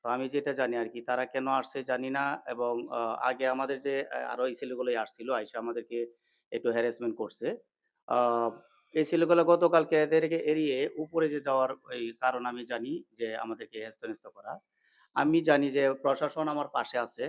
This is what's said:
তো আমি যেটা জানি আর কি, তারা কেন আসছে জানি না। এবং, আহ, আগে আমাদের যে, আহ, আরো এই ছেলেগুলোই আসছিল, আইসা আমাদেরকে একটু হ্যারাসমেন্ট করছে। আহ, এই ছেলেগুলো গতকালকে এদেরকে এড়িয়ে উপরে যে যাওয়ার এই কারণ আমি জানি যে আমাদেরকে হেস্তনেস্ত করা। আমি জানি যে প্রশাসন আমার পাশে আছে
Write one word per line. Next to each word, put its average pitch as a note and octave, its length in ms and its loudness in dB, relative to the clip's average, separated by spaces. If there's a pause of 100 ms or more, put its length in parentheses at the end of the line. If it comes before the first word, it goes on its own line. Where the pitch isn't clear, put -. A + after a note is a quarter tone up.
তো A#2 40 -2
আমি B2+ 200 0
যেটা C#3+ 240 -2
জানি B2 240 0
আর A2+ 120 -2
কি, A#2+ 120 -10
তারা B2 240 -2
কেন C3 220 -4
আসছে C3+ 360 -2
জানি C3 260 -2
না। C#3 380 -2
এবং, A#2+ 260 -2 (160)
আহ, A#2 300 -2
আগে B2+ 280 0
আমাদের C3 320 -2
যে, C#3 220 -2
আহ, B2+ 300 -6
আরো A#2+ 160 -2
এই A#2+ 80 -4
ছেলেগুলোই B2+ 400 -2
আসছিল, A2+ 380 -6
আইসা A2+ 260 -4
আমাদেরকে A#2+ 380 -6 (540)
একটু A#2 200 0
হ্যারাসমেন্ট A#2 460 0
করছে। A2+ 300 -6 (600)
আহ, A#2+ 420 2 (440)
এই D#3 120 4
ছেলেগুলো E3 380 4
গতকালকে E3 580 6
এদেরকে D#3+ 340 4
এড়িয়ে D3+ 600 2
উপরে D#3 320 0
যে D3 100 -2
যাওয়ার C3 300 2 (220)
এই A#2 280 -6
কারণ B2+ 260 0
আমি A#2+ 200 -6
জানি B2 380 -6 (100)
যে A2+ 220 -4
আমাদেরকে A2+ 500 -8
হেস্তনেস্ত A2 420 -12
করা। G2+ 260 -14 (600)
আমি D#3 280 4
জানি C#3+ 280 4
যে C3+ 240 2
প্রশাসন C#3+ 540 -2
আমার D3 200 -4
পাশে B2 300 -4
আছে A#2 320 -4